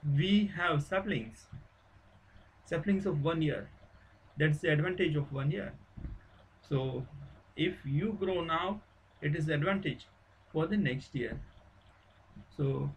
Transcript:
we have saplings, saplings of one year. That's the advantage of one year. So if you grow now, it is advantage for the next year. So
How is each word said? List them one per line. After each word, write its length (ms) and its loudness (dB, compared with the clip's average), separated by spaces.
we 400 4
have 260 2
saplings, 640 -2
saplings 420 0
of 180 0
one 200 2
year. 260 -2
That's 220 2
the 120 2
advantage 440 2
of 160 -2
one 200 0
year. 200 -4
So 380 -2
if 180 0
you 340 0
grow 240 0
now, 380 -2
it 140 0
is 120 0
advantage 600 0
for 160 2
the 80 0
next 400 0
year. 240 -2
So 400 0